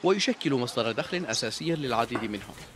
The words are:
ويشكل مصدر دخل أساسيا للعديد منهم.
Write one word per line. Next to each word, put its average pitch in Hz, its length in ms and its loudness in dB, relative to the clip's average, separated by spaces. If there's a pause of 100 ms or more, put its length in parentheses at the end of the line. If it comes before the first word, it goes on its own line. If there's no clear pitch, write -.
ويشكل 190 500 4
مصدر 117 380 2
دخل 160 340 -2
أساسيا 127 500 -2
للعديد 117 480 0
منهم. 104 300 -6 (220)